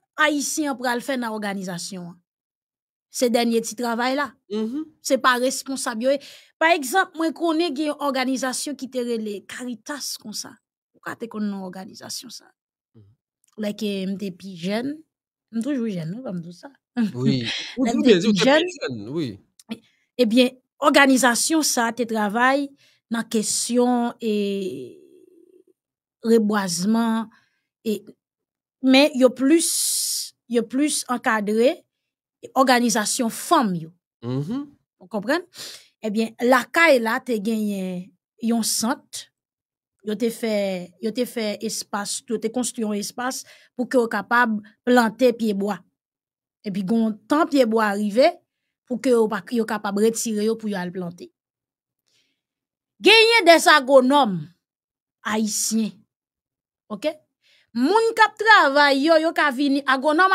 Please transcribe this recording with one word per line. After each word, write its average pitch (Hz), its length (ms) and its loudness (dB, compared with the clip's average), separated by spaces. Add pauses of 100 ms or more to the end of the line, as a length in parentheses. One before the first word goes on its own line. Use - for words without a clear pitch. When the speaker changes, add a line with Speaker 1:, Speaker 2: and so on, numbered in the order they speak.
(200)
Speaker 1:
ayisyen 302 520 -2
an 226 80 -10
pral 240 240 -4
fè 277 140 -4
nan 226 180 -6
òganizasyon 190 760 -8
an? 170 40 -20 (1000)
Se 247 160 2
dènye 233 320 2
ti 226 140 -10
travay 240 400 -2
la. 285 100 -4 (240)
Speaker 2:
Mhm, 220 300 -4 (180)
Speaker 1:
se 277 160 0
pa 254 240 2
responsab 254 640 -6
yo 262 100 2
ye. 285 80 -2 (400)
Pa 330 160 4
egzanp, 330 400 -2
mwen 320 200 -2
konnen 330 380 0
gen 294 180 -4
yon - 120 -10
òganizasyon 262 720 -4
ki 254 160 -14
te 247 140 -4
rele 220 320 -6 (100)
Karitas, 247 720 -10
konsa - 320 -14 (400)
ou - 80 -20
ka - 160 -12
te 226 140 -12
konn. 214 180 -6
Nan 196 160 -8
òganizasyon 190 680 -14
sa, - 180 -20 (1080)
lè 208 160 -4
ke 202 320 -6
m 190 160 -6
te 202 160 -8
pi 190 240 -16
jèn, 220 320 -4 (600)
m 220 120 -4
toujou 254 240 -4
jèn, 170 240 -8
wi. 240 140 -12
Ban 196 100 -8
m 175 80 -8
di 175 80 -16
w - 40 -20
sa, 277 160 -20 (240)
Speaker 2:
lè 139 960 -2
Speaker 1:
m 254 100 0
te 220 160 6
pi 214 160 2
Speaker 2:
jèn, 294 320 2 (460)
wi. 147 180 -4 (880)
Speaker 1:
Ebyen, 247 320 4 (320)
òganizasyon 277 800 4
sa 233 320 0
te 247 120 -2
travay 233 600 0 (420)
nan 226 200 -4
kesyon 240 840 0 (2000)
rebwazman. 220 1040 0 (1500)
Men 262 360 4
yo 254 160 6
plis, 285 360 2 (800)
yo 233 180 0
plis 285 400 -2
ankadre 226 680 0 (800)
òganizasyon 240 800 0
fanm 254 420 2
yo. 160 160 -8 (320)
mm, 127 180 -4
Mhm, 240 260 -6 (340)
ou 185 80 -20
konprann? 226 340 -4 (600)
Ebyen, 220 380 -4
lakay 262 600 4
la 226 200 -2
te 240 220 -4
genyen 196 640 -4 (360)
yon 233 200 0
sant. - 640 -4 (800)
Yo 214 80 -4
te 226 160 -2
fè, 202 600 -4 (100)
yo 220 80 -4
te 240 160 -4
fè 214 300 -6 (100)
espas. - 600 -8
Yo 220 100 -4
te 220 140 -6
konstwi 240 320 -4
yon 208 100 -4
espas 240 480 -8 (320)
pou 254 160 -6
ke 269 80 2
yo 233 80 2
kapab 233 480 0 (320)
plante 240 480 4
pyebwa, 208 460 -4 (800)
epi 202 240 -6
g 226 80 0
on 220 220 0 (100)
tan 302 240 2
pyebwa 226 460 2
rive 214 340 4 (560)
pou 233 160 -6
ke 269 80 2
yo 233 160 4
pa 208 240 -6
yo 226 160 0
kapab 214 320 -4
retire 220 480 0
yo 226 80 0
pou 220 160 -6
yo 196 80 -4
al 180 160 -6
plante. 175 320 -10 (1800)
Genyen 440 460 6
dè 330 100 10
zagwonòm 269 800 4 (880)
ayisyen, 214 640 -2 (1000)
oke. 294 200 -6 (640)
Moun 427 400 2
k 440 80 6
ap 415 160 2
travay 294 640 6
yo, 330 160 6
yo 320 160 0
ka 302 160 2
vini 277 320 0
agwonòm 302 500 2